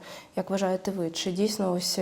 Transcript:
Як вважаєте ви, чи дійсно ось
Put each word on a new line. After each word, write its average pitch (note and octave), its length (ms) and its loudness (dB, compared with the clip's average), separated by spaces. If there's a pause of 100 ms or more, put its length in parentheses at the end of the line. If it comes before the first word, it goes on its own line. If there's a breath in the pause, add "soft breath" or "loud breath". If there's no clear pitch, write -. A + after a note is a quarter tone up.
(360 loud breath)
Як F#3 140 -2
вважаєте F#3+ 400 2
ви, F3+ 200 0
чи F3 220 -2
дійсно G3 400 2
ось F3+ 300 0